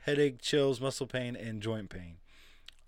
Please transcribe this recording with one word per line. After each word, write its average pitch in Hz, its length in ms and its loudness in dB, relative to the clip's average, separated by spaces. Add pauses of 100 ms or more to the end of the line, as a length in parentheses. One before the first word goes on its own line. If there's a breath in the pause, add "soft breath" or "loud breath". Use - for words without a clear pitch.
headache, 143 360 4
chills, 139 400 4
muscle 131 280 -2
pain, 123 260 -4
and 110 260 -6
joint 107 300 -4
pain, 87 280 -12 (680 loud breath)